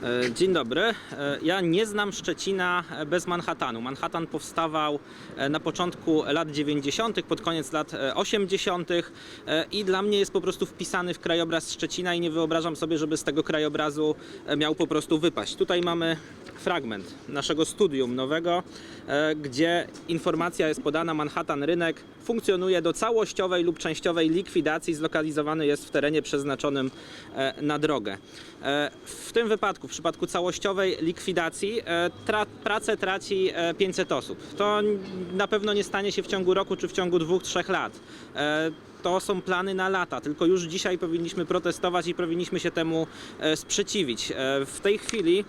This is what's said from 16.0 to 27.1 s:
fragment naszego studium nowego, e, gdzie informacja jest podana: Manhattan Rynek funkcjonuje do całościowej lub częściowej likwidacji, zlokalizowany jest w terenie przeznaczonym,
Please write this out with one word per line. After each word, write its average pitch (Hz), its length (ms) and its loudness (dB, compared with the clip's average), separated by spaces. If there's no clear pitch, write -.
fragment 120 540 -2
naszego 147 360 0
studium 131 500 2
nowego, 165 480 0
e, 156 280 4
gdzie 156 520 2
informacja 170 600 2
jest 151 140 0
podana: 160 320 0
Manhattan 151 500 -2
Rynek 165 340 2
funkcjonuje 185 580 2
do 165 120 2
całościowej 196 680 2
lub 170 160 2
częściowej 165 500 2
likwidacji, 165 640 0
zlokalizowany 156 720 0
jest 143 200 2
w - 60 -18
terenie 147 300 4
przeznaczonym, 139 720 0